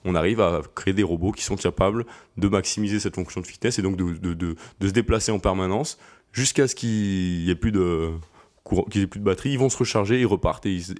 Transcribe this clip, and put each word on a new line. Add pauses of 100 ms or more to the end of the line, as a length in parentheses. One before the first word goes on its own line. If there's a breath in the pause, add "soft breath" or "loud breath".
On
arrive
à (120)
créer
des
robots
qui
sont
capables (320 loud breath)
de
maximiser
cette
fonction
de
fitness
et
donc
de,
de,
de, (240 loud breath)
de
se
déplacer
en
permanence (320 loud breath)
jusqu'à
ce
qu'il
y
ait
plus
de (540 soft breath)
courant,
qu'il
y
ait
plus
de
batterie.
Ils
vont
se
recharger,
ils
repartent
et
ils,